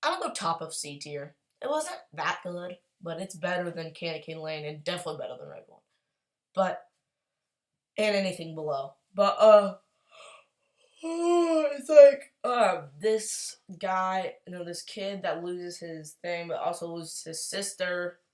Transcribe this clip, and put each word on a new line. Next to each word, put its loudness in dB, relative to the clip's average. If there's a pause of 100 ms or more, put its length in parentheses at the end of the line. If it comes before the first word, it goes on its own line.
I 0
don't -4
go -6
top -6
of -12
C -12
tier. -14 (260)
It -8
wasn't -4 (160)
that -4
good, -12 (240)
but -10
it's -12
better -6
than -12
Candy -10
Cane -14
Lane -10
and -12
definitely -8
better -12
than -18
Red -20
One. -20 (720)
But, -4 (1160)
and 0
anything -6
below. -6 (200)
But, 2
uh, 8 (1300)
<sighs> -
it's 0
like, 12 (100)
uh, 2 (160)
this -4 (220)
guy, -2 (140)
you -16
know, -12
this -12
kid -10
that -4
loses -10
his -14
thing, -6
but -6
also -6
loses -12
his -12
sister -6 (140)